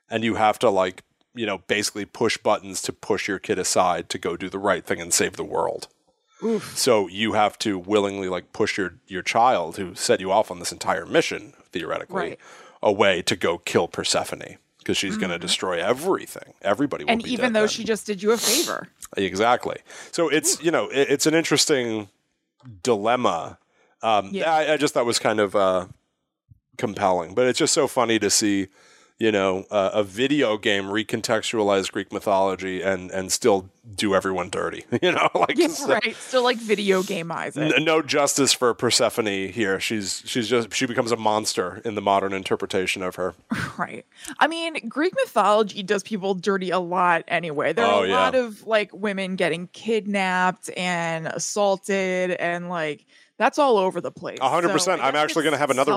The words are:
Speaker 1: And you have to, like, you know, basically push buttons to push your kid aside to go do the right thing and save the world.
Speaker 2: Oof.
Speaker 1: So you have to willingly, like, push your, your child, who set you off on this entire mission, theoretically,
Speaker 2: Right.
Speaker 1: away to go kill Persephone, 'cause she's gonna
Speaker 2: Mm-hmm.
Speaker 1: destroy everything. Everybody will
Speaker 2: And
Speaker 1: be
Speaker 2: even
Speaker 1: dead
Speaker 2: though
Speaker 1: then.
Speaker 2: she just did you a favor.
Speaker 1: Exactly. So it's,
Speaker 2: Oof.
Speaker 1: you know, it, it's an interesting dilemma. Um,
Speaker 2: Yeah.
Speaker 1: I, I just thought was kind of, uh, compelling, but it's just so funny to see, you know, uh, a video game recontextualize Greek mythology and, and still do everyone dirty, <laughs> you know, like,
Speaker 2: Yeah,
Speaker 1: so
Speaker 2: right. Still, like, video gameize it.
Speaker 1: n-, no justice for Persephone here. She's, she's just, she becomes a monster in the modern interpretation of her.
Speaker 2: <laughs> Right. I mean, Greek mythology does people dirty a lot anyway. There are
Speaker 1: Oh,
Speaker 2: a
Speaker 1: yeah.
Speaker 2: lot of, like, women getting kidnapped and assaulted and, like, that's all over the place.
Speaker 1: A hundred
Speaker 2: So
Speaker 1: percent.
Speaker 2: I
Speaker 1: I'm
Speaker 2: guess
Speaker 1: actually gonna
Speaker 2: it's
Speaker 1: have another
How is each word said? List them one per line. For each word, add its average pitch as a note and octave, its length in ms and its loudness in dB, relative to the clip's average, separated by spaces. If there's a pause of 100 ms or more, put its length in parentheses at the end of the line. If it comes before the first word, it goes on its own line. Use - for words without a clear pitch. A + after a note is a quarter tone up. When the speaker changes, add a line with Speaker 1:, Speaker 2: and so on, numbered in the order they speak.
Speaker 1:
And A2 140 -4
you A2+ 120 0
have G#2+ 240 4
to, A#2+ 100 4
like, F#2 340 0 (320)
you A#2 100 -6
know, G2 220 -4
basically G#2 380 -2
push - 320 -2
buttons G2 460 -2
to - 100 -6
push - 340 -4
your F#2+ 120 -4
kid F#2+ 200 -4
aside F2 500 0
to - 80 -6
go F2 200 -4
do F#2 120 -8
the G2 100 -8
right F#2+ 260 0
thing F2+ 160 -4
and E2+ 120 -4
save F2 220 0
the E2 80 -8
world. F2 440 -4 (560)
Speaker 2:
Oof. G#3 340 -4
Speaker 1:
So A2 300 4
you G2 260 -2
have G#2+ 260 2
to G2 180 0
willingly, G2 520 0
like, F2+ 240 -6
push - 240 -2
your, F2+ 180 -4 (120)
your F#2 140 -8
child, A2 560 2
who F2+ 180 -8
set A2 260 2
you F#2 100 -2
off G#2 200 2
on F2 80 -12
this E2+ 120 -6
entire F2 340 -4
mission, G#2+ 480 -2 (180)
theoretically, E2+ 440 -6 (140)
Speaker 2:
Right. - 100 -14 (420)
Speaker 1:
away G2+ 420 4
to A2 120 0
go F2 220 0
kill F2+ 320 0
Persephone, - 680 -4 (280)
'cause G3 120 0
she's G2+ 200 -4
gonna F2+ 180 -2
Speaker 2:
Mm-hmm. E2+ 60 -8
Speaker 1:
destroy F2+ 420 -2
everything. C3 760 -2
Everybody C#3 420 0
will - 80 0
Speaker 2:
And A3+ 120 0
Speaker 1:
be B3 100 -4
Speaker 2:
even B3 140 0
Speaker 1:
dead A3+ 80 0
Speaker 2:
though A3 120 4
Speaker 1:
then. - 20 0
Speaker 2:
she A3+ 140 -6
just G#3 220 -2
did G3+ 180 -6
you G#3+ 80 2
a A#3 60 2
favor. A3 500 -2 (300)
Speaker 1:
Exactly. G2+ 600 0 (340)
So E3 160 2
it's, D3+ 260 2
Speaker 2:
Oof. C#3+ 80 -14
Speaker 1:
you E3 80 2
know, A2+ 180 2
it, B2 220 2
it's C#3+ 160 2
an D3+ 80 4
interesting B2 720 2 (760)
dilemma. A2 720 2 (440)
Um, G#2 300 2
Speaker 2:
Yeah. E3 220 -2
Speaker 1:
I, D#3 200 2
I D3 40 2
just C#3+ 160 2
thought B2+ 120 2
was A#2 140 0
kind G#2+ 200 0
of, G2+ 160 2
uh, F#2+ 300 2 (920)
compelling, F#2 580 0
but B2 120 4
it's B2 120 0
just D#3 140 2
so C#3+ 140 2
funny A2+ 320 2
to G2+ 100 2
see, G2 380 2 (500)
you A2 160 2
know, F#2+ 360 2
uh, G2+ 240 2
a G#2+ 100 2
video A#2 540 0
game G2+ 280 0
recontextualize G#2 1080 0
Greek G#2 220 -8
mythology F#2+ 680 0
and, F2+ 300 -2
and F#2 220 -4
still G2 360 2 (260)
do G2 200 0
everyone F#2 340 0
dirty, E2+ 440 -6
<laughs> - 80 0
you - 100 2
know, - 240 2
like, A#3+ 220 0
Speaker 2:
Yeah, D#4+ 100 4
Speaker 1:
so C#4+ 220 -6
Speaker 2:
right. A3+ 260 0
Still, - 280 -2
like, B3 120 2
video G3+ 460 0
gameize E3 560 -6
it. B2+ 180 0
Speaker 1:
n-, D3 80 4
no D#3+ 180 4
justice C#3 520 2
for A#2+ 200 2
Persephone G#2+ 800 0
here. G2 300 0
She's, G2+ 440 -4
she's A#2 220 -2
just, A#2 260 0
she C3+ 120 -2
becomes A#2 260 -2
a A#2 60 0
monster G#2+ 680 -2
in G#2+ 120 -6
the G2+ 60 -4
modern G2 300 2
interpretation F#2+ 720 -2
of F2+ 120 -6
her. F#2 200 -4 (160)
Speaker 2:
<laughs> - 160 -6 (100)
Right. - 280 -10 (340)
I C#4+ 80 4
mean, E4 420 -6
Greek D#4+ 260 -2
mythology G#3 680 2
does G3 200 -2
people G3 300 -4
dirty F#3+ 360 -2
a F3 100 0
lot F3 500 0
anyway. D#3 420 -2
There A#3 140 0
are G#3 160 4
Speaker 1:
Oh, - 20 2
Speaker 2:
a F#2 60 0
Speaker 1:
yeah. G2 80 2
Speaker 2:
lot - 180 2
of, A3+ 320 -2
like, G#3 260 0
women F#3+ 440 -4
getting F3 300 -2
kidnapped F#3+ 1080 0
and E3+ 520 -2
assaulted F#3+ 1040 0
and, F3 380 -4
like, D#3 360 -6 (320)
that's A#3+ 200 2
all C4+ 200 6
over F#3 240 0
the B2+ 100 -6
place. - 300 -12
Speaker 1:
A B2+ 80 4
hundred E3+ 200 2
Speaker 2:
So D#3 40 0
Speaker 1:
percent. D#3+ 280 2
Speaker 2:
I B2+ 60 4
Speaker 1:
I'm C3+ 60 2
Speaker 2:
guess D3+ 100 4
Speaker 1:
actually D#3 220 0
gonna D#3 100 2
Speaker 2:
it's C3 60 2
Speaker 1:
have C#3+ 100 2
another C3+ 260 4